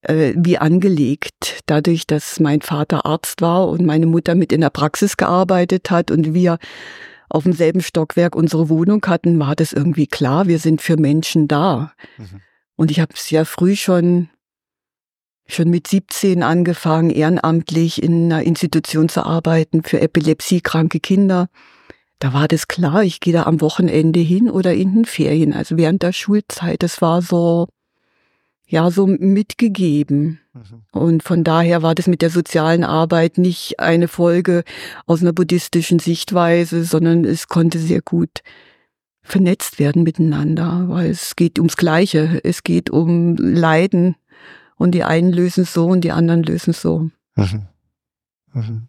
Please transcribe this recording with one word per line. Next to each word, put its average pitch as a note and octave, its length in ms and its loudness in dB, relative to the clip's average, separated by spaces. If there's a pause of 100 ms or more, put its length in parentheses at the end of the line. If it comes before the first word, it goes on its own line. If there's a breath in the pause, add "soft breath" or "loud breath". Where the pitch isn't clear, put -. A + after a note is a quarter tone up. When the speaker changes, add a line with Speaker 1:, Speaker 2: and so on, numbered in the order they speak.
Speaker 1:
äh, D#3 340 0
wie F3 200 2
angelegt. D#3+ 1080 0
Dadurch, D#3+ 400 0
dass - 320 -4
mein D3+ 220 2
Vater D3+ 460 -4
Arzt - 360 -4
war F3 240 2
und E3+ 180 -2
meine D#3 220 2
Mutter E3+ 300 0
mit F#3 160 2
in D#3+ 80 2
der D3 100 2
Praxis D3+ 460 -2
gearbeitet F#3 760 0
hat F3 220 0
und D#3 200 0
wir F3 260 0 (720 loud breath)
auf D#3 140 -2
demselben E3 380 2
Stockwerk E3+ 560 -2
unsere D#3+ 320 0
Wohnung E3+ 380 2
hatten, E3+ 340 0
war C#3+ 160 -2
das - 160 -2
irgendwie D3+ 340 0
klar, D3 400 0
wir E3 140 0
sind D#3+ 200 0
für E3 160 0
Menschen D3+ 520 0
da. D3+ 440 -2 (260 loud breath)
Speaker 2:
Mhm. G2 220 -20 (360 loud breath)
Speaker 1:
Und D#3 160 2
ich E3 80 0
habe D#3+ 160 -2
sehr D#3 280 0
früh F3+ 300 0
schon, F3 560 0 (1160)
schon E3+ 220 0
mit F3 180 0
siebzehn F#3+ 560 0
angefangen, E3 680 2
ehrenamtlich E3 880 0
in E3+ 320 2
einer D#3+ 120 0
Institution D#3+ 640 0
zu - 160 -2
arbeiten D#3+ 580 0
für - 180 -2
epilepsiekranke D#3+ 1000 0
Kinder. F#3+ 480 0 (760 soft breath)
Da C3+ 100 -2
war C#3+ 140 0
das - 220 -2
klar, F3 340 0
ich F3+ 160 -2
gehe F3 140 -2
da E3 140 2
am D#3+ 140 0
Wochenende D#3+ 600 0
hin F3+ 280 2
oder F#3 240 0
in F#3+ 220 0
den A3+ 100 4
Ferien, D3+ 480 0
also - 240 -4
während E3 280 2
der F3+ 80 0
Schulzeit. F3 720 -4
Das - 180 -4
war E3+ 180 2
so, E3+ 460 0 (1000)
ja, E3 280 0
so G3 160 2
mitgegeben. F3 1300 0 (140)
Speaker 2:
Mhm. A2+ 300 -20 (100)
Speaker 1:
Und D#3+ 320 0
von E3+ 180 0
daher E3 400 2
war E3 140 0
das F3+ 100 -2
mit F3 160 0
der E3 80 2
sozialen E3 540 0
Arbeit E3 540 0
nicht - 420 -2
eine E3 260 2
Folge F3 560 0 (420 loud breath)
aus E3 160 0
einer F3 120 2
buddhistischen F3 640 0
Sichtweise, E3+ 840 0
sondern E3 400 2
es E3 240 -4
konnte E3 320 0
sehr E3+ 220 0
gut - 400 -4 (800 soft breath)
vernetzt - 580 -2
werden D3 240 2
miteinander, D#3+ 840 0
weil F3 240 -2
es - 240 -8
geht E3+ 240 0
ums E3 180 0
Gleiche. E3 680 2
Es - 180 -2
geht E3+ 260 -2
um E3+ 460 2
Leiden E3+ 800 2 (600 loud breath)
und F3+ 160 2
die F3 100 0
einen E3+ 300 2
lösen F3 320 0
es - 80 -8
so E3+ 160 2
und F#3 140 2
die E3+ 100 0
anderen E3 320 2
lösen E3+ 260 -2
es - 120 -4
so. D#3+ 280 -2 (240)
Speaker 2:
Mhm. G2+ 320 -2 (840)
Mhm. A2+ 360 -8